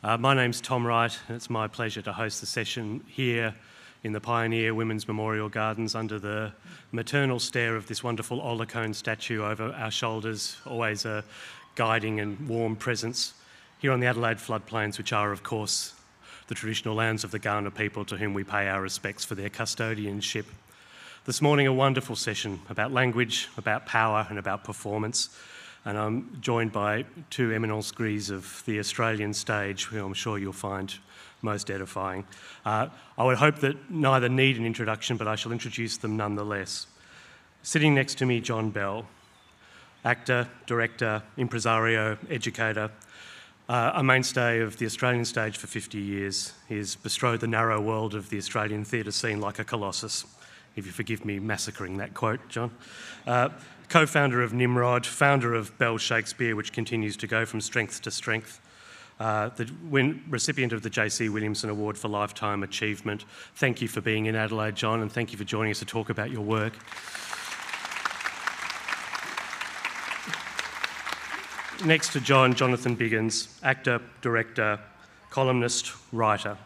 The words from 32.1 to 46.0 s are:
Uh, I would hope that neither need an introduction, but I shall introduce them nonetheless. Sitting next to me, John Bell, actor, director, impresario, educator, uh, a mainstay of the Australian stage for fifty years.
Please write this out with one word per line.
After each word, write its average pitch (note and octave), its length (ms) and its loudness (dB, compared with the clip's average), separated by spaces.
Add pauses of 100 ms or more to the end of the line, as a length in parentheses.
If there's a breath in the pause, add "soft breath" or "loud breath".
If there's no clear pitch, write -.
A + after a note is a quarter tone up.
Uh, A2 220 2 (300 loud breath)
I A2+ 60 2
would B2+ 140 6
hope D3+ 220 6
that C#3 300 0
neither C3+ 380 4
need C3 300 6
an A2+ 80 0
introduction, A2 500 -2
but G#2+ 140 -2
I A2 60 0
shall A2+ 180 -4
introduce A2+ 420 -4
them A2 220 -2
nonetheless. G#2 720 -2 (760 loud breath)
Sitting D3+ 340 6
next C3+ 200 2
to C3 100 0
me, B2 160 4
John A2 280 0
Bell, G2+ 360 -4 (960 loud breath)
actor, A#2+ 460 2 (180)
director, A2+ 560 0 (140)
impresario, A2+ 800 2 (120)
educator, A2 600 -2 (800 loud breath)
uh, A#2+ 260 4
a D3+ 80 2
mainstay B2 560 6
of G#2+ 160 0
the A#2+ 100 -2
Australian A#2+ 380 2
stage A2 320 -2
for - 120 -10
fifty G#2+ 320 -8
years. G2 520 -2 (160)